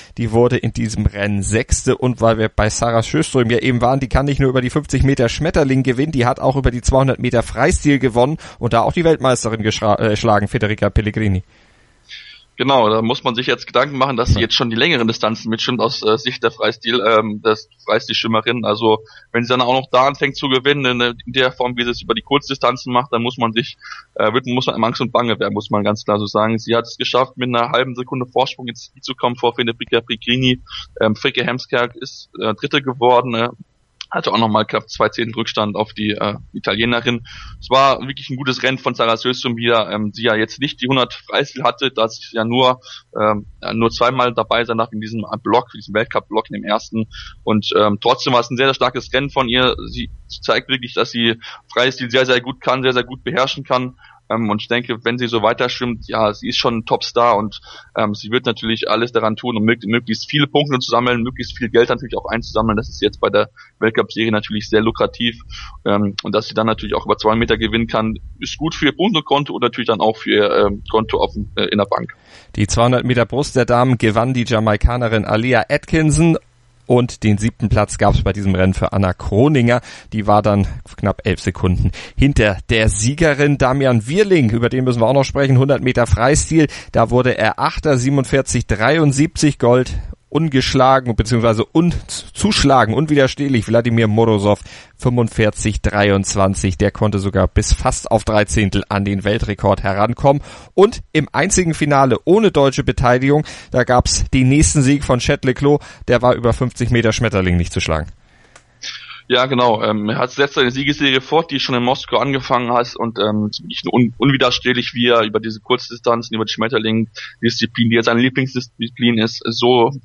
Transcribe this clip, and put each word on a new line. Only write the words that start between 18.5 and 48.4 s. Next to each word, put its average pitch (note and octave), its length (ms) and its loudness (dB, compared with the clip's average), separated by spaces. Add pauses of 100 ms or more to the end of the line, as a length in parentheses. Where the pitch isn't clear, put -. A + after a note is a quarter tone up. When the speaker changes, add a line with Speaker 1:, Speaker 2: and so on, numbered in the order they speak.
Speaker 2:
Also, G#2+ 320 2 (340)
wenn A#2+ 140 -2
sie - 20 -8
dann B2+ 140 0
auch B2 100 0
noch C3 180 0
da B2+ 160 4
anfängt C#3+ 300 -2
zu C#3+ 140 -4
gewinnen, C3 500 0
in, A#2+ 160 0 (100)
in A#2+ 60 -12
der B2+ 220 0
Form, B2 240 -4
wie A#2+ 80 -2
sie A#2+ 60 -2
es A#2 100 -8
über A2+ 140 -4
die A2 60 -4
Kurzdistanzen C3 720 -2
macht, B2 220 0
dann A#2 100 -2
muss A#2+ 140 -6
man A#2 160 -2
sich, - 240 -4 (380)
äh, G#2+ 180 0
wird, A#2+ 120 -2
muss B2 200 -2
man A2+ 180 -2
Angst A#2 160 -2
und A#2+ 140 -4
Bange A#2 260 0
werden, G2+ 140 -4
muss G#2 160 -6
man G#2 160 0
ganz G#2 180 -2
klar G#2 160 0
so G#2+ 60 -4
sagen. A2 340 0
Sie A2+ 160 -2
hat A#2 80 0
es - 140 -18
geschafft, B2+ 400 -2
mit B2+ 100 -4
einer A#2+ 220 0
halben C3 260 -2
Sekunde B2 300 -6
Vorsprung B2 420 -4
ins - 240 -14
Ziel - 120 -20
zu - 120 -10
kommen A#2+ 220 -2
vor A#2 180 -2
Federica A#2+ 460 -2
Prigrini. B2 600 -2 (380)
Ähm, A2 160 2
Fricke C3 300 -2
Hemskerk B2 500 -2
ist, - 340 -16 (140)
äh, A2 120 0
Dritte D3 260 -2
geworden, B2+ 540 2
äh, A#2 120 -2 (640)
hatte - 220 -4
auch A2 60 0
noch A2+ 80 2
mal G#2+ 180 2
knapp - 240 -6
zwei G#2+ 200 0
Zehntel A2+ 260 -6
Rückstand G#2+ 400 -4
auf G#2+ 180 -4
die, G#2 200 -4
äh, G#2 200 -4 (180)
Italienerin. A#2 760 -2 (340)
Es - 80 -18
war C3 380 4
wirklich C3+ 240 -14
ein B2+ 60 -6
gutes B2+ 260 -4
Rennen B2+ 160 0
von B2 160 -4
Sarah A2+ 220 0
Sösum B2 380 -4
wieder, A#2 360 0
ähm, G#2 200 -4
die A2+ 120 -10
ja A#2 100 2
jetzt A2 260 -2
nicht - 220 -6
die B2 60 -4
hundert B2+ 260 -2
Freistil - 480 -4
hatte, B2 300 -2
da A2+ 180 -2
sie - 220 -14
ja A2+ 120 -2
nur, B2+ 360 2 (360)
ähm, G#2+ 300 0 (160)
ja, F#2 100 -6
nur A2+ 200 0
zweimal B2 420 0
dabei A2+ 320 0
sein A2+ 140 -4
darf A#2 120 -4
in G#2+ 80 -8
diesem A2 240 -8 (200)
Block, A#2+ 320 0
in A2 60 -16
diesem G2 120 -14
Weltcup-Block G#2+ 560 -4
in G#2 100 -10
dem - 40 -10
ersten. A2 420 -4 (380)
Und, A2 340 0
ähm, G#2 240 2
trotzdem B2+ 320 0
war A#2+ 60 4
es A#2+ 100 -2